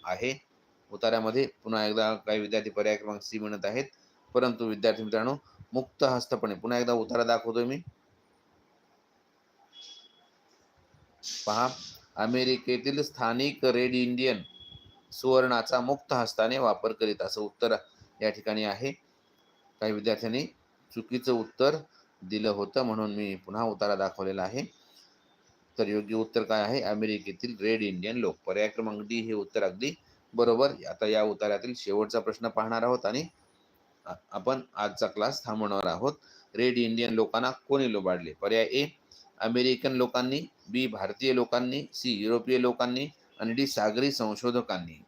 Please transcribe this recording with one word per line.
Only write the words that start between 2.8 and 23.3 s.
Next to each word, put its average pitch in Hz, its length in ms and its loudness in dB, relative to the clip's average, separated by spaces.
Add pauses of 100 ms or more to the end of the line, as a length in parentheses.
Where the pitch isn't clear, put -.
क्रमांक 104 260 -8
सी 110 160 -10
म्हणत 104 260 -6
आहेत, 117 200 -2 (500)
परंतु 123 300 2
विद्यार्थी 110 380 2
मित्रांनो, 113 340 0 (360)
मुक्त 131 320 -2
हस्तपणे, 120 500 0
पुन्हा 117 240 -2
एकदा 120 140 2
उतारा 117 320 2
दाखवतोय 117 400 2
मी. 131 120 -2 (3750)
पहा, 113 220 2 (480)
अमेरिकेतील 127 880 0
स्थानिक 131 600 -2
रेड 123 300 4
इंडियन 123 480 2 (720)
सुवर्णाचा 127 680 4
मुक्त 139 320 -2
हस्ताने 120 460 2
वापर 113 340 2
करीत, 104 300 0
असं 98 180 -4
उत्तर 110 340 0 (480)
या 107 80 4
ठिकाणी 107 340 -4
आहे. 107 280 -4 (880)
काही 107 120 0
विद्यार्थ्यांनी 110 540 0 (480)
चुकीचं 123 380 -2
उत्तर 123 440 2 (460)
दिलं 107 260 -2
होतं, 101 340 0
म्हणून 110 320 -2
मी 101 220 -4